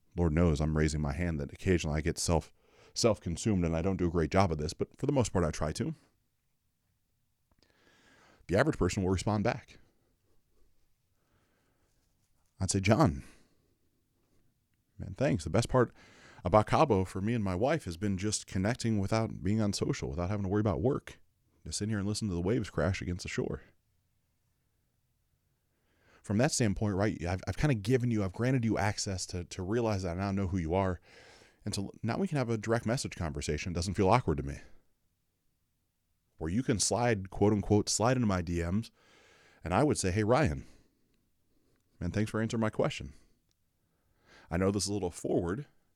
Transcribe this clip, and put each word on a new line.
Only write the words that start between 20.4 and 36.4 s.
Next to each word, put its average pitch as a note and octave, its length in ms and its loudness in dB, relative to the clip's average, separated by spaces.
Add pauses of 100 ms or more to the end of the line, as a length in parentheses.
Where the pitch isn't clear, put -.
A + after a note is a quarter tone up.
to G2 60 -4
worry G#2 120 2
about F2+ 220 0
work. - 360 -4 (460)
Just D#2 140 -8
sit G#2 100 -4
here A2 100 -2
and G2 100 -2
listen G#2+ 200 -4
to F2+ 60 -2
the E2+ 60 -2
waves G#2 280 0
crash F2 320 0
against F2 220 -6
the - 60 -10
shore." - 340 -6 (2500)
From G2+ 180 0
that C3+ 140 4
standpoint, G#2 440 0
right, F#2+ 280 0
I've, F#2 220 -2
I've - 100 -6
kinda D3+ 180 2
given A#2 360 0
you, G#2+ 120 0
I've F#2 100 -2
granted B2 320 0
you G#2+ 120 2
access G2 500 -2
to, F2 180 -8
to - 180 -10
realize G#2+ 400 0
that E2+ 140 -4
I F#2 40 -4
now G2+ 120 -2
know G2 160 -2
who F#2 100 -2
you D#2+ 160 -2
are. F#2 260 2 (640)
And G3 100 -6
so G3 180 -6 (100)
now A2+ 160 -2
we G3 80 -2
can D3 120 -2
have A#2+ 120 -2
a A2+ 80 0
direct A2+ 280 0
message A2 280 -2
conversation. D2+ 580 -4
It - 40 -6
doesn't F2+ 180 -4
feel F#2+ 160 4
awkward F#2+ 280 2
to C#2 40 -6
me. C#2 160 -8 (1800)
Where D#2+ 120 -4